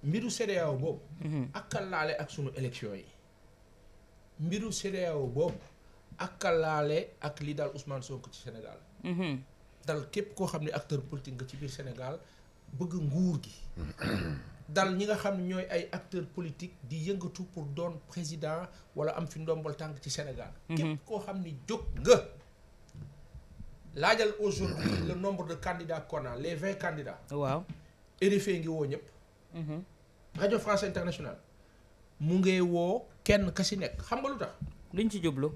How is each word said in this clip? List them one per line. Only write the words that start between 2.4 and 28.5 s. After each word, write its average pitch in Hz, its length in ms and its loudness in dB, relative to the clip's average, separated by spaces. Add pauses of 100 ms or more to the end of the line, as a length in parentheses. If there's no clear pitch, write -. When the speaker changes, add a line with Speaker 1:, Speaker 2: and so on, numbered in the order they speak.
Speaker 1:
élection 123 380 -4
yi. 92 100 -10 (1300)
Mbiru 190 340 0
C - 200 -2
D 180 120 0
A 165 120 0
O 135 100 0
boobu 139 320 2 (600)
ak - 260 -4
a 180 80 6
laale 160 560 4 (120)
ak 151 220 -6
li 147 120 -4
daal 147 200 -2
Ousmane 135 280 -6
Sonko 131 280 -10
ci - 120 -18
Sénégal. 120 360 -12 (240)
Speaker 2:
Mhm. 170 380 0 (440)
Speaker 1:
Dal 147 260 0
képp 208 260 -2
koo 185 100 0
xam 156 160 -2
ne 151 80 -2
acteur 143 320 -2
politique 131 320 -8
nga 127 120 -8
ci - 100 -12
biir 143 140 -6
Sénégal 127 480 -8 (600)
bëgg 175 160 -2
nguur 165 480 2
gi. - 120 -14 (600)
<clears throat> 80 540 -4
Dal 185 280 4
ñi 202 100 2
nga 208 100 4
xam 202 220 0
ne 180 40 0 (120)
ñooy 185 160 0
ay 170 200 0
acteur 180 360 -4
politique 175 480 -8 (100)
di 151 260 -4
yëngatu 185 320 -4 (100)
pour 156 140 -6
doon 165 400 -4
président 156 560 -4 (320)
wala - 240 2
am 170 80 -2
fi 156 140 -8
ndombal 160 360 0
tànk 156 240 -6
ci - 100 -8
Sénégal. 123 420 -6 (160)
Speaker 2:
Mhm. 160 80 2
Speaker 1:
Képp 156 280 2
koo 214 140 -2
xam 196 240 -4
ne 165 80 -4 (160)
jóg 226 160 -2 (160)
nga. 156 240 10 (1700)
Laajal 214 440 6
aujourd'hui 170 680 2
le 180 60 0
nombre 180 320 -2
de 165 80 -4
candidats 165 480 -2
qu'on 139 240 -4
a, 120 100 -6
les 160 180 -4
vingt 190 200 0
candidats. 151 420 -4 (140)
Speaker 2:
Waaw. 143 340 0 (560)
Speaker 1:
R 202 180 6
F 196 100 0
I 180 100 2